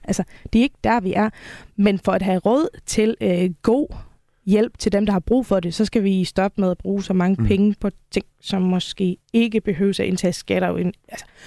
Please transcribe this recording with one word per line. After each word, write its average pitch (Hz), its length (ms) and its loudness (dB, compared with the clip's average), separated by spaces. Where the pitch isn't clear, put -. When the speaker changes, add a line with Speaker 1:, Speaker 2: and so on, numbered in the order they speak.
Speaker 1:
Altså, - 180 -2
det 220 60 4
er 233 40 6
ikke 277 220 -2
der, 233 160 2
vi 185 120 -4
er. 214 180 0
Men 202 280 2
for 196 80 2
at 190 100 0
have 185 160 0
råd 277 300 0
til, 220 340 0
øh, 185 300 0
god 247 240 2
hjælp 208 320 2
til 202 140 -2
dem, 208 140 2
der 208 60 2
har 190 80 2
brug 240 260 0
for 196 140 2
det, 170 140 -6
så 220 100 0
skal 214 200 0
vi 190 200 2
stoppe 196 360 -2
med 185 100 2
at 180 80 -4
bruge 196 260 -4
så - 80 -6
mange 185 260 2
Speaker 2:
Mm. - 80 0
Speaker 1:
penge 202 340 4
på 202 100 -2
ting, - 140 -2
som 190 220 -4
måske 185 540 -2
ikke 226 280 2
behøves 196 400 -2
at - 60 0
indtage 185 260 0
skatter. 185 440 -2
Ind-, 180 160 -2
altså, - 160 -18